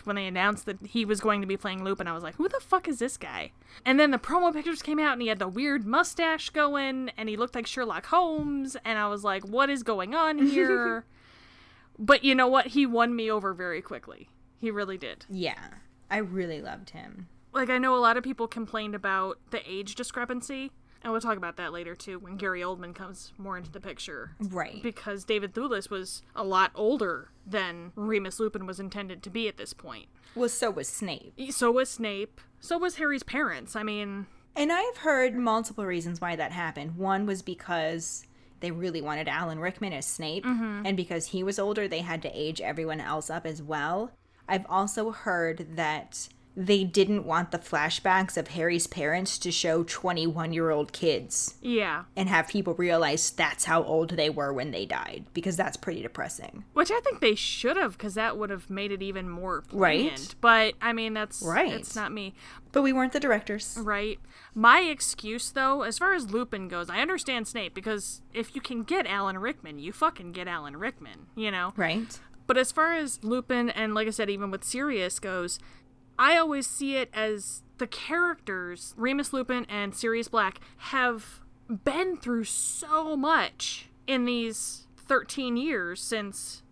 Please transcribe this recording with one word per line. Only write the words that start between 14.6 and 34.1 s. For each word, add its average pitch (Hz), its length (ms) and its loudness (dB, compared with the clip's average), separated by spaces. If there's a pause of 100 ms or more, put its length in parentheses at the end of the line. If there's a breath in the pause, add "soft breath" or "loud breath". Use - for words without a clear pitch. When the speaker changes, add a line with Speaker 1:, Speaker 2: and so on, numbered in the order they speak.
Speaker 1:
really 196 260 -4
did. 123 320 -10
Speaker 2:
Yeah, 180 400 -4 (400)
I 196 80 0
really 180 440 -4
loved - 300 -12
him. - 360 -16 (260)
Speaker 1:
Like, 262 160 0
I 254 100 4
know 254 160 4
a 254 40 6
lot 233 180 8
of 240 60 -2
people 247 240 -4
complained 214 480 -6
about 190 440 -2 (100)
the 233 200 -6
age 196 260 -8
discrepancy. 247 760 -6 (320 soft breath)
And 226 80 -4
we'll 226 100 0
talk 226 160 0
about 170 200 -8
that 170 160 -6
later, 170 220 -8
too, 185 240 -12
when 185 180 -14
Gary 185 240 -2
Oldman 180 320 -6
comes 190 440 -14
more 196 200 -8
into 170 140 -12
the 196 80 -12
picture. 156 600 -12
Speaker 2:
Right. 185 420 -6
Speaker 1:
Because 208 420 -8
David 202 300 0
Thewlis 233 360 -2
was 190 340 -8 (120)
a - 80 -4
lot 190 320 4
older 208 540 0 (160)
than 180 500 -4
Remus 208 440 -2
Lupin 214 260 -2
was 185 140 -8
intended 190 440 -10
to 202 60 -12
be 220 180 -2
at - 100 -6
this - 160 -12
point. 113 340 -16 (280 loud breath)
Speaker 2:
Well, 240 140 2
so 233 220 0
was 156 160 -4
Snape. - 500 -8
Speaker 1:
Y-, 262 120 -8
so 240 220 4
was 254 180 4
Snape. 208 520 -6 (180)
So - 200 -2
was 349 160 -2
Harry's 285 280 0
parents. 220 520 -4
I 214 80 -4
mean 202 420 -4 (300 soft breath)